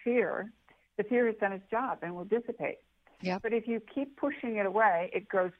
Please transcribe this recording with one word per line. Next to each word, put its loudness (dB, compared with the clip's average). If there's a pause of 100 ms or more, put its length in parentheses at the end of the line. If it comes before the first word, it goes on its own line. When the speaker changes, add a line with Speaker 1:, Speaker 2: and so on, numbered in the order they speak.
Speaker 1:
fear, 0 (460)
the 2
fear 4
has 0
done 0
its -10
job -2
and -6
will -8
dissipate. -2 (420)
Speaker 2:
Yep. -2
Speaker 1:
But -2
if 0
you 0 (140)
keep -6
pushing -2
it 2
away, 4
it -4
grows 2